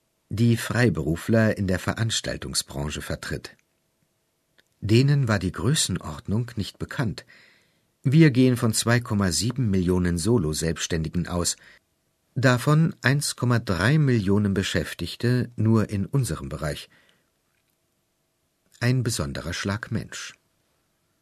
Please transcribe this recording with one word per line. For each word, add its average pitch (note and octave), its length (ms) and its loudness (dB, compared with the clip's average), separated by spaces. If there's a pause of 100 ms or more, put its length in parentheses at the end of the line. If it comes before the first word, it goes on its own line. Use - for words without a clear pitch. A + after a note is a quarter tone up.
(280)
die A#2 280 2
Freiberufler G#2+ 1000 0
in G2 120 -2
der F#2 100 0
Veranstaltungsbranche D2 1200 -6
vertritt. - 560 -10 (1200)
"Denen C3 460 4
war G#2+ 120 2
die F2 140 -2
Größenordnung G2 1040 -4
nicht - 220 -8
bekannt. - 460 -6 (800)
Wir D3+ 280 8
gehen B2 280 4
von A2+ 160 0
zwei A#2+ 260 2
Komma G2+ 320 0
sieben A2+ 380 -2
Millionen F2+ 480 2
Solo-Selbstständigen E2 1080 0
aus. F2 280 -4 (800)
Davon C3 680 2
eins C#3 360 0
Komma B2 220 2
drei A2 380 0
Millionen G#2 560 2
Beschäftigte G2 1040 -4
nur A2 320 2
in G2 160 -4
unserem D2+ 460 -4
Bereich." D2+ 400 -8 (1900)
Ein B2+ 220 2
besonderer C#2+ 500 -6
Schlag - 380 -6
Mensch. - 440 -8 (880)